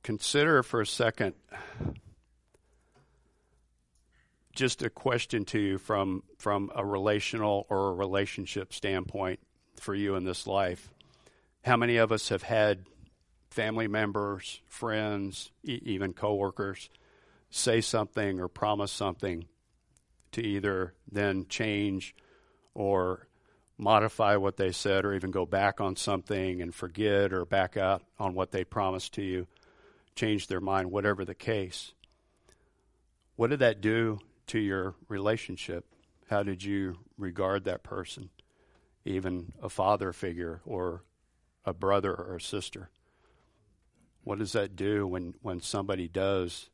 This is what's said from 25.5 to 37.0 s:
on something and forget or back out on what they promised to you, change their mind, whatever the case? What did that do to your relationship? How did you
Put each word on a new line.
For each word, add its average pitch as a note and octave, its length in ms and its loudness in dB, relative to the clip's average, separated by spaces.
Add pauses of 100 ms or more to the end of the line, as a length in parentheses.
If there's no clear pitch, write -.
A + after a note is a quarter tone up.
on F#2+ 160 0
something F#2 680 -2
and E2+ 120 -6
forget G2+ 580 2
or F2+ 140 0
back F#2+ 320 2
out F#2+ 240 2 (160)
on F#2+ 160 -2
what F#2 180 0
they F#2+ 120 -2
promised F#2+ 500 -4
to G#2 80 -6
you, F#2 240 -4 (680)
change G#2+ 320 0
their F2+ 120 -2
mind, F#2+ 300 0
whatever G2 340 0
the F2 120 -8
case? G2 580 -4 (1400)
What A#2 160 2
did C#3+ 80 0
that A2 220 6
do A2 380 2 (280)
to A2+ 120 0
your F#2+ 360 0 (120)
relationship? G2+ 800 -2 (440)
How G#2 120 2
did G2 220 -4
you G2 340 -2 (200)